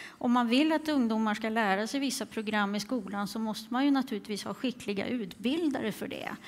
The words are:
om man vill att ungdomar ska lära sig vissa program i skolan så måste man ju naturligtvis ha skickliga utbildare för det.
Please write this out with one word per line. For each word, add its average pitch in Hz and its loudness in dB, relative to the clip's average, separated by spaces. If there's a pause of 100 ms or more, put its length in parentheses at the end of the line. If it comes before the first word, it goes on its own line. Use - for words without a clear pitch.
om - 0
man 240 6
vill 285 6
att 311 2
ungdomar 220 4
ska 220 -2
lära 214 2
sig 277 -2
vissa 262 -2
program 208 0
i 208 -2
skolan 202 -4
så 220 -6
måste 220 -4
man 269 2
ju 285 6
naturligtvis 214 0
ha 208 -4
skickliga 208 -4
utbildare 247 -2
för - -6
det. - -8 (180)